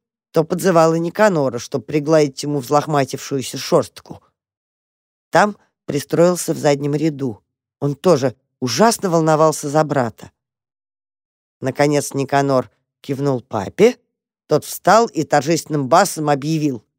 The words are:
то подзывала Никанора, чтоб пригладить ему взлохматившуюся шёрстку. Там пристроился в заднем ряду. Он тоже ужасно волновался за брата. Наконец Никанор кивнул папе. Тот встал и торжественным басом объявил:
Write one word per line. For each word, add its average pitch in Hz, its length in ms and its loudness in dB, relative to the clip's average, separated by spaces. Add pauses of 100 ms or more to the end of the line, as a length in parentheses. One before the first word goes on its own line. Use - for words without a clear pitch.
(340)
то 165 80 2
подзывала 165 520 2
Никанора, 165 640 0
чтоб 120 280 -8
пригладить 147 560 0
ему 147 160 -4
взлохматившуюся 139 1000 -2
шёрстку. - 640 -4 (1080)
Там 202 260 2 (280)
пристроился 165 680 0
в 139 40 -12
заднем 143 360 0
ряду. 147 460 -4 (380)
Он 143 160 -4
тоже 135 400 2 (240)
ужасно 175 520 0
волновался 156 580 2
за 156 160 2
брата. 139 480 -4 (1300)
Наконец 143 480 0
Никанор 139 580 0 (300)
кивнул 135 400 -2
папе. 120 560 0 (520)
Тот 147 180 0
встал 220 400 2
и 143 160 -6
торжественным 147 640 -2
басом 160 400 2
объявил: 147 560 -2 (140)